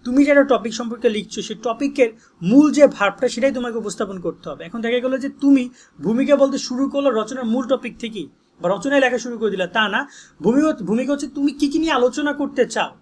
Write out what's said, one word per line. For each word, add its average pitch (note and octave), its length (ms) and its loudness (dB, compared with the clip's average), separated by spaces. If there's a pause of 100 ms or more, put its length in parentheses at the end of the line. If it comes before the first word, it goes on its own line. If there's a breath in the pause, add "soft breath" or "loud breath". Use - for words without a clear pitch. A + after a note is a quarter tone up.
তুমি C4 220 4
যে D4 60 4
একটা C#4 260 4
টপিক A3 160 -6
সম্পর্কে A#3+ 360 -4
লিখছো G#3 320 -6
সেই G#3+ 220 -10
টপিকের B3 460 0 (320 soft breath)
মূল C4+ 300 6
যে C#4+ 160 6
ভাবটা G3+ 400 0
সেটাই B3+ 240 0
তোমাকে A#3+ 260 -6
উপস্থাপন G3 420 -6
করতে E3+ 300 -8
হবে। D3 160 -12
এখন A3+ 160 -12
দেখা A#3 180 0
গেলো C4 180 -2
যে C4+ 120 -6
তুমি C#4 400 2 (320 soft breath)
ভূমিকা A#3+ 340 2
বলতে C#4 220 2
শুরু B3+ 320 -4
করলো C#4 220 0
রচনার A3+ 340 -4
মূল A3+ 220 -2
টপিক B3+ 300 -4
থেকেই G#3+ 320 -10 (320)
বা F3 140 0
রচনায় C4+ 260 0
লেখা B3+ 160 0
শুরু A#3 200 -8
করে G#3 140 -2
দিলা, F#3 160 -4
তা G#3+ 220 0
না। B3+ 180 -4 (340 loud breath)
ভূমিকা, C4 300 2 (120)
ভূমিকা A#3 300 -2
হচ্ছে C#4+ 140 -6
তুমি C#4+ 240 -2
কি - 160 -2
কি D4 120 -2
নিয়ে D#4+ 120 0
আলোচনা C#4 420 0
করতে C#4 320 -2
চাও - 360 -4